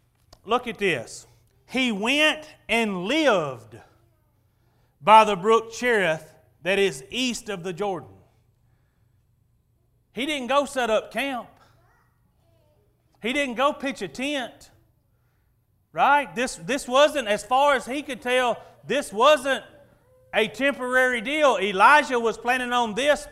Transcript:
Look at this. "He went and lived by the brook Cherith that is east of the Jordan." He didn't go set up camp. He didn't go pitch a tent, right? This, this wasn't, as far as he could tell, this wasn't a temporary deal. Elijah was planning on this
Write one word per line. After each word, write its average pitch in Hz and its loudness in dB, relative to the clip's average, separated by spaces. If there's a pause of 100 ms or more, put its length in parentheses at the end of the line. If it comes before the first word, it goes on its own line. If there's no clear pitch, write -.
(440)
Look 240 -4
at 226 -12
this. 160 -4 (400)
"He 247 -2
went 262 -2 (140)
and 208 -2
lived 175 0 (1300)
by 214 10
the 208 -2
brook 220 2
Cherith 190 -2 (280)
that 190 0
is 175 0
east 240 -6
of 190 -8
the 185 -8
Jordan." 175 -8 (2000)
He 226 -6
didn't 285 -6
go 269 2
set 240 -4
up 214 -2
camp. 240 -6 (1700)
He 233 -4
didn't 277 -2
go 269 0
pitch 269 -8
a 185 -8
tent, 262 -10 (1200)
right? 233 2
This, 240 -4
this 202 -6
wasn't, 277 2
as 208 -2
far 277 2
as 247 -4
he 277 -6
could 262 -10
tell, 247 0 (240)
this 247 -4
wasn't 262 2 (680)
a 220 0
temporary 254 0
deal. 269 2
Elijah 233 4
was 226 -2
planning 247 -2
on 240 0
this 277 0